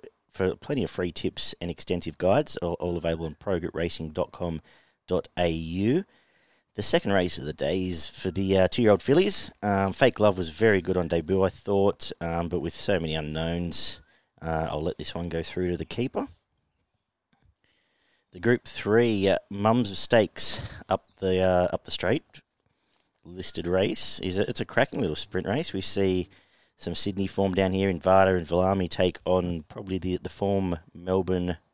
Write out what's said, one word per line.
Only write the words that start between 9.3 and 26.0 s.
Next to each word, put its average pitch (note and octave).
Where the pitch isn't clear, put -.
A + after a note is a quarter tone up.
Um, G2
Fake B2
Love G#2
was E2+
very G2+
good F2+
on E2+
debut, E2+
I F#2
thought, -
um, E2+
but E2+
with E2
so F#2+
many D#2
unknowns, D#2+
uh, D#2+
I'll D2+
let -
this -
one E2+
go E2
through F2+
to E2+
the D#2+
keeper. -
The F2+
Group A#2
Three, G#2+
uh, F#2+
Mums G2+
Stakes -
up -
the, F#2
uh, F2+
up -
the -
straight, G#2
listed F2
race. -
Is F#2
a, G2+
it's -
a A2+
cracking -
little D#2+
sprint -
race. C3
We F#2+
see F#2